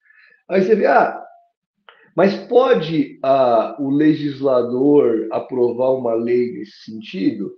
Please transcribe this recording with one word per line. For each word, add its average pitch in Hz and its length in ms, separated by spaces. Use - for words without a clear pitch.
Aí 196 120
você 220 120
vê, - 120
ah, 220 360
mas 202 180
pode, 180 880
ah, 123 560
o 135 120
legislador 135 1400
aprovar 120 640
uma 120 220
lei 120 380
nesse 120 320
sentido? 196 720